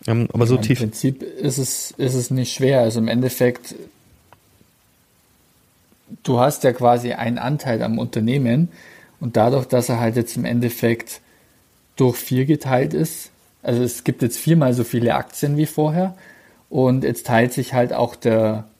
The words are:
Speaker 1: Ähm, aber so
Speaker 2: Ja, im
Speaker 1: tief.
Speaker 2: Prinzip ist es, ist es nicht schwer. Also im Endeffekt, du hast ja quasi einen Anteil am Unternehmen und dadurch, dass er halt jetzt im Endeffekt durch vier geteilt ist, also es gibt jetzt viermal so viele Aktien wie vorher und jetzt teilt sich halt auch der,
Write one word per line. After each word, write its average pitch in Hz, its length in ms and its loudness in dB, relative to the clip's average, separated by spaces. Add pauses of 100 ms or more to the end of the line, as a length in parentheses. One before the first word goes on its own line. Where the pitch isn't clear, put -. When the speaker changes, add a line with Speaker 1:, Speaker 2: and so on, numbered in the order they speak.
Speaker 1:
Ähm, 117 260 0
aber 117 140 2
so 123 100 4
Speaker 2:
Ja, 120 60 0
im 110 60 -2
Speaker 1:
tief. 123 120 2
Speaker 2:
Prinzip 123 440 -4
ist 131 340 -4
es, - 340 -6
ist 131 220 -2
es 127 160 -2
nicht 127 240 -2
schwer. 131 280 4
Also 113 180 2
im 113 80 2
Endeffekt, 123 680 0 (2500)
du 123 160 2
hast 143 240 2
ja 127 100 4
quasi 120 400 2
einen 120 260 -4
Anteil 123 420 -2
am 113 160 -2
Unternehmen 120 720 0 (500)
und 117 180 -4
dadurch, 123 280 4
dass 123 240 0
er 117 100 0
halt 117 160 0
jetzt 120 220 -2
im 120 80 -2
Endeffekt 120 720 -2 (760)
durch 123 220 2
vier 131 280 -2
geteilt 143 480 0
ist, - 380 -4 (320)
also 120 180 0
es 120 220 -4
gibt - 180 -2
jetzt 120 160 -2
viermal 151 360 4
so 123 100 0
viele 117 320 0
Aktien 143 420 -4
wie 151 80 2
vorher 156 500 -2 (540)
und 131 340 2
jetzt 131 240 -4
teilt 123 260 2
sich - 200 -6
halt 123 200 0
auch 120 220 -2
der, 110 500 0 (140)